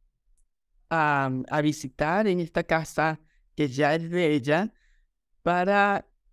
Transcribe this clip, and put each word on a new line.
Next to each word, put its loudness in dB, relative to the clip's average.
a, 2
a 0
visitar -2
en 0
esta -4
casa -2
que 0
ya 2
es -6
de 0
ella 0
para 2